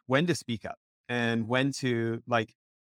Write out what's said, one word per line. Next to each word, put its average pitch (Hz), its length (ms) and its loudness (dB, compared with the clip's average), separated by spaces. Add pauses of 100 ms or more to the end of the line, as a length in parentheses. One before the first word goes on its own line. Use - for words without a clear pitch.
when 139 200 2
to 170 80 2
speak 117 300 -8
up - 140 -10 (300)
and 117 400 0
when 131 240 2
to, 117 540 -2
like, 117 280 0 (320)